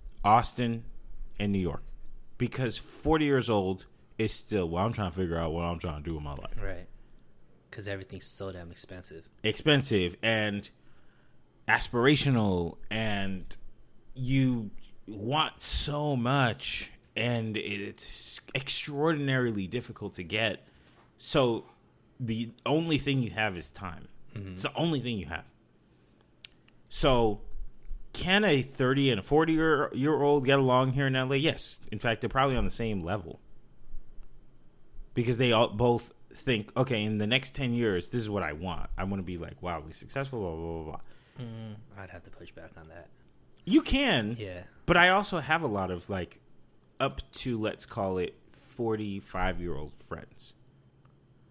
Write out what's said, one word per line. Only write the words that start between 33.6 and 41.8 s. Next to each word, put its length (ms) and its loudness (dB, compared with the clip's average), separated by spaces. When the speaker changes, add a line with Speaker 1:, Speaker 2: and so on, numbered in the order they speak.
Speaker 1:
Because 220 0
they 160 4
all, 160 6
both 460 2
think, 440 -2
"Okay, 260 2
in 160 0
the 80 2
next 280 0
ten 200 -2
years, 360 2
this 120 0
is 80 -4
what 120 0
I 100 -4
want. 440 -4
I 80 -2
wanna 200 -2
be, 140 -6
like, 220 -10
wildly 320 -6
successful, 480 -8
blah, 140 -4
blah, 280 -6
blah, 20 -8
blah." 160 -10
Speaker 2:
Mm, 300 -12